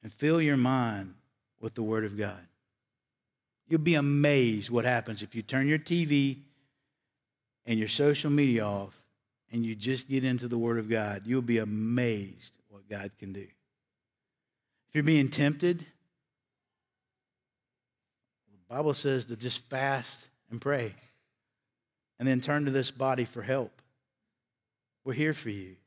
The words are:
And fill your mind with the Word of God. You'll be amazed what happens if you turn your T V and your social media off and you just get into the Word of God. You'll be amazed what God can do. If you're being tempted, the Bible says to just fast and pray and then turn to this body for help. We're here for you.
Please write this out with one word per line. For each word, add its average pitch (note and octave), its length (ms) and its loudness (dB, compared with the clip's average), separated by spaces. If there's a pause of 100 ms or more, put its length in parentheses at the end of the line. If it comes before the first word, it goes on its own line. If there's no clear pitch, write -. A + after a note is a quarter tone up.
And G#2 100 -14
fill D#3+ 280 4
your D3 160 4
mind A#2+ 580 2 (440)
with A2 160 -8
the A#2 80 -4
Word A2 220 0
of G#2 120 -6
God. F#2 300 -6 (1200)
You'll D#3+ 140 2
be E3 120 4
amazed C#3+ 760 4
what A#2 120 2
happens A#2 380 -2
if G#2+ 140 -12
you A2+ 80 -6
turn C3+ 240 0
your D3+ 100 2
T E3+ 280 0
V C#3 380 0 (1200)
and A#2 100 2
your G#2+ 100 0
social D3 440 2
media C3 340 4
off G2 340 -6 (520)
and A#2 120 -4
you A2+ 120 -4
just B2+ 340 -4
get C3+ 160 0
into B2 220 -2
the A#2+ 100 -2
Word A#2 220 0
of G#2+ 100 -6
God. G#2 380 -2
You'll B2+ 160 0
be A#2 160 2
amazed A2 960 -2 (120)
what G2+ 200 -20
God G2 300 -10
can G2 120 -12
do. G2 100 -10
If - 1500 -20
you're D3+ 80 2
being D3 260 6
tempted, D3+ 500 0
the D#3 60 -14 (2750)
Bible C#3+ 280 0
says C3+ 300 0
to A#2+ 100 -10
just A#2+ 240 -6 (100)
fast C3+ 560 -4 (240)
and A#2 100 -10
pray B2 360 -2 (1200)
and B2 100 -2
then B2+ 140 2
turn D3 240 0
to C#3 60 0
this C3 180 0
body B2+ 360 0
for A2+ 180 -12
help. B2+ 280 -4 (1300)
We're C3 100 -4
here D3+ 200 0
for B2 180 -8
you. F#2 240 -12 (120)